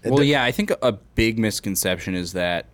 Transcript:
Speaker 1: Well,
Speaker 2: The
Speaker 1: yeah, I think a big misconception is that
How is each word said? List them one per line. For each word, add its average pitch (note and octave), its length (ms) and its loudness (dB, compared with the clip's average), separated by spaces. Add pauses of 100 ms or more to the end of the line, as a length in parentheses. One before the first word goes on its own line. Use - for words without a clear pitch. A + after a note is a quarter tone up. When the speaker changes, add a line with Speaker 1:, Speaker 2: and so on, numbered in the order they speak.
Speaker 1:
Well, B2+ 140 2
Speaker 2:
The C#3+ 80 6
Speaker 1:
yeah, C#3+ 160 4
I A#2+ 80 2
think G3+ 220 -2 (100)
a B2 100 2
big A2+ 460 -2
misconception G2 760 -2
is F2 160 -6
that F2 420 -2